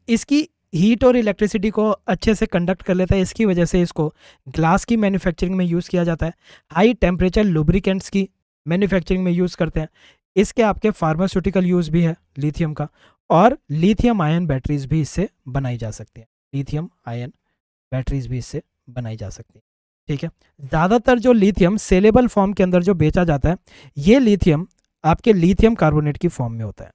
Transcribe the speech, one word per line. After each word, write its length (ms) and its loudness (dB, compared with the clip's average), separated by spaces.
इसकी 320 0
हीट 300 2
और 120 6
इलेक्ट्रिसिटी 540 0
को 200 0
अच्छे 440 -2
से 120 -2
कंडक्ट 360 -2
कर 120 0
लेता 200 0
है, 60 2
इसकी 240 -2
वजह 200 2
से 180 0
इसको 300 -2
ग्लास 360 0
की 120 0
मैन्युफैक्चरिंग 600 -2
में 80 0
यूज़ 260 -2
किया 140 0
जाता 220 -2
है, 60 -6
हाई 240 2
टेम्परेचर 500 0
लुब्रिकेंट्स 680 0
की 180 -2
मैन्युफैक्चरिंग 580 -2
में 80 0
यूज़ 240 -2
करते 240 -4
हैं। 80 -8
इसके 260 0
आपके 300 0
फार्मास्यूटिकल 760 -2
यूज़ 240 0
भी 120 2
है 140 0
लिथियम 360 -4
का 140 -6
और 280 4
लिथियम 520 0
आयन 240 -2
बैटरीज 400 -4
भी 140 -2
इससे 280 -4
बनाई 280 -6
जा 140 -8
सकती 300 -18
हैं, 60 -20
लिथियम 340 -6
आयन 260 -10
बैटरीज 340 -4
भी 120 -6
इससे 240 -10
बनाई 260 -10
जा 120 -12
सकती 300 -20
हैं, 40 -20
ठीक 160 -6
है। 60 -8
ज़्यादातर 580 2
जो 140 2
लिथियम 460 2
सेलेबल 500 4
फॉर्म 240 0
के 100 0
अंदर 200 2
जो 120 0
बेचा 300 2
जाता 240 0
है, 80 0
ये 220 4
लिथियम 480 2
आपके 280 2
लिथियम 420 4
कार्बोनेट 420 0
की 120 -2
फॉर्म 240 -6
में 120 -8
होता 200 -12
है 100 -20